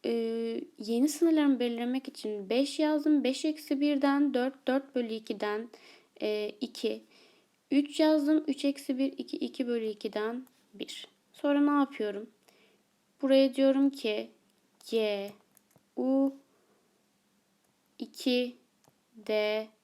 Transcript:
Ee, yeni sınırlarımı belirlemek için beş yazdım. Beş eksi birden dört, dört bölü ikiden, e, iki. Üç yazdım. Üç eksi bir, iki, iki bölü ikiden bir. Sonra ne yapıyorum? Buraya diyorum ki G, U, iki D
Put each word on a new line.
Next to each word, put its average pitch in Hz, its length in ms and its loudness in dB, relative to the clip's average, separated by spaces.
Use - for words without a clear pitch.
Ee, 226 560 -2
yeni 233 320 2
sınırlarımı 294 500 4
belirlemek 240 480 -2
için 208 420 -8
beş 277 300 0
yazdım. 302 440 4
Beş 269 220 -2
eksi 302 360 -2
birden 285 520 2
dört, 254 340 -2
dört 269 280 -2
bölü 233 180 -2
ikiden, 214 560 -6
e, 214 300 -2
iki. 220 420 -6
Üç 285 280 0
yazdım. 311 480 4
Üç 285 180 -4
eksi 277 320 -2
bir, 269 200 -2
iki, - 200 -10
iki 247 300 -6
bölü 233 180 -2
ikiden 214 600 -6
bir. - 340 -14
Sonra 285 280 0
ne 294 180 4
yapıyorum? 220 500 -2
Buraya 269 340 6
diyorum 269 340 4
ki 226 420 -4
G, 208 420 -2
U, 269 400 2
iki 247 560 -4
D 214 520 -4